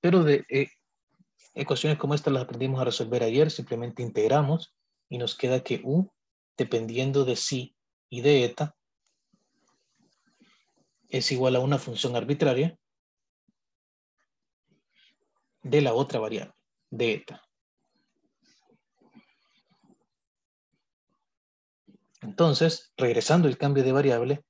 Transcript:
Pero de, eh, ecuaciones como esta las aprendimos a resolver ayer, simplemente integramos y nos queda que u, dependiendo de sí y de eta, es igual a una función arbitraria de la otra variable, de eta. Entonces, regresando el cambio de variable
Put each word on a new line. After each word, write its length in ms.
Pero 220
de, 260
eh, 200
ecuaciones 420
como 160
esta 180
las 120
aprendimos 360
a 60
resolver 380
ayer, 280
simplemente 520
integramos 720
y 80
nos 180
queda 280
que 200
u, 280
dependiendo 680
de 100
sí 400
y 120
de 240
eta, 300
es 220
igual 240
a 40
una 200
función 360
arbitraria 600
de 180
la 120
otra 260
variable, 340
de 220
eta. 300
Entonces, 760
regresando 520
el 100
cambio 260
de 80
variable 580